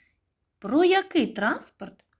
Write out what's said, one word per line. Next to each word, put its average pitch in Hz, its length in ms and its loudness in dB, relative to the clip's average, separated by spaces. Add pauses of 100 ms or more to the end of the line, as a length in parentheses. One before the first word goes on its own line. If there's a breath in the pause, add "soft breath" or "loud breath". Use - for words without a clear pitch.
(600)
про 269 240 2
який 359 440 2
транспорт - 760 -8 (140)